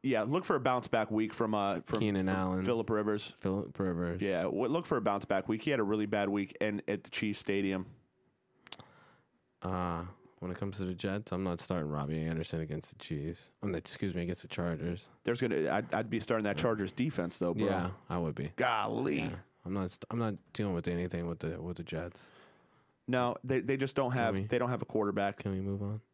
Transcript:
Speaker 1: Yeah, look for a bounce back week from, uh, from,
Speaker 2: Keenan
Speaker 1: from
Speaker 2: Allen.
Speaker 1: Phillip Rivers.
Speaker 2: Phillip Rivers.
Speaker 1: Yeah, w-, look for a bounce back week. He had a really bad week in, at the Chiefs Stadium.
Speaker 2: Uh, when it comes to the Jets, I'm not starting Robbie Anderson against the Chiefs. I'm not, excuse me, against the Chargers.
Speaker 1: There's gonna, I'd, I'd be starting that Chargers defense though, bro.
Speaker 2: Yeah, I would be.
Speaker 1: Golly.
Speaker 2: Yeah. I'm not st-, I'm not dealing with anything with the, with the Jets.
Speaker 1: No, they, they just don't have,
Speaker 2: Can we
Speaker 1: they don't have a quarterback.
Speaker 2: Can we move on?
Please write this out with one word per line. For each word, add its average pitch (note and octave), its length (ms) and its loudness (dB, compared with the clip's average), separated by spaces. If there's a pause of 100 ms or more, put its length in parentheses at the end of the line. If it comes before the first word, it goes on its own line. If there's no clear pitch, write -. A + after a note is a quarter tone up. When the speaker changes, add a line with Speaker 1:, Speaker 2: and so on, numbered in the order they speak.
Speaker 1:
Yeah, A#2 200 4
look D#3 220 0
for E3+ 100 4
a C#3 40 2
bounce B2+ 280 2
back A2 240 2
week A2 220 2
from, A2 220 2
uh, G2 300 2
from, G#2+ 140 0
Speaker 2:
Keenan G2+ 280 4
Speaker 1:
from F#2+ 80 4
Speaker 2:
Allen. F#2 300 0
Speaker 1:
Phillip A2+ 240 0
Rivers. G#2+ 500 0
Speaker 2:
Phillip F#2+ 400 -2
Rivers. F2 420 0
Speaker 1:
Yeah, F#2 220 2
w-, A2 240 0
look E3 200 0
for C#3+ 100 2
a A2+ 40 0
bounce G2+ 240 0
back F#2+ 220 0
week. A2 160 0
He D#3 80 0
had C3 80 2
a G#2+ 40 2
really G#2 240 2
bad G2+ 220 2
week G2 320 0
in, G#2 260 0
at G2+ 160 -2
the - 80 -20
Chiefs G#2 280 -2
Stadium. F#2+ 460 0 (1800)
Speaker 2:
Uh, F2+ 420 0 (360)
when F2+ 120 -6
it F2+ 60 -6
comes G2 200 -4
to F#2+ 80 -4
the F#2 100 -2
Jets, G2+ 360 -4
I'm F#2 120 0
not F2 160 0
starting D#2 300 -2
Robbie D2 300 -2
Anderson D#2+ 420 -2
against D#2 300 -6
the - 120 -20
Chiefs. D#2 380 -6 (200)
I'm G2+ 100 -2
not, E2+ 80 -2
excuse F2+ 360 -4
me, F2 80 -2
against F2+ 180 -4
the - 60 -14
Chargers. F2 600 -4 (160)
Speaker 1:
There's A#2+ 180 0
gonna, D#2 300 2
I'd, G#2+ 220 0
I'd A2 160 0
be A2+ 100 0
starting A2 260 2
that G2+ 120 2
Chargers G#2+ 340 2
defense G2+ 460 -2
though, F2 160 2
bro. G#2+ 140 2
Speaker 2:
Yeah, F#2 220 0 (200)
I F2 80 0
would D#2+ 180 0
be. D2+ 200 -4
Speaker 1:
Golly. A#2+ 680 2
Speaker 2:
Yeah. - 80 -2 (360)
I'm F2+ 80 -4
not F#2+ 180 0
st-, - 180 -14
I'm A#2 100 -2
not A2 140 0 (200)
dealing G2+ 200 0
with E2+ 140 -2
anything F2 400 -2
with E2+ 120 -4
the, E2 220 -4
with E2+ 160 -6
the E2+ 60 -8
Jets. E2+ 440 -8 (800)
Speaker 1:
No, B2 360 2
they, C3 160 2
they C3 180 2
just C3+ 180 -2
don't B2+ 180 4
have, A#2 200 4
Speaker 2:
Can F#2+ 100 0
we G#2+ 40 -4
Speaker 1:
they B2 100 2
don't B2 120 2
have A#2 120 0
a - 40 -4
quarterback. G2+ 520 2
Speaker 2:
Can G2+ 140 -2
we F#2+ 100 -2
move G2 220 -2
on? G#2+ 180 -4 (120)